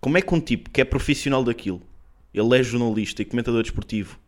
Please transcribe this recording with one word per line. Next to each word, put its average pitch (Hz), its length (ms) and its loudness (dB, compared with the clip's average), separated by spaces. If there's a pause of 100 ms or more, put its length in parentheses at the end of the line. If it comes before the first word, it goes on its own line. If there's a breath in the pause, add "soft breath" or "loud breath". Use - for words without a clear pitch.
como 156 180 2
é - 40 4
que - 120 0
um 165 60 4
tipo - 300 -4
que - 100 0
é 131 40 6
profissional 139 580 0
daquilo, 113 380 -2 (540)
ele 117 240 4
é 131 40 4
jornalista 113 600 -2
e - 20 -2
comentador 117 380 -2
desportivo - 640 -6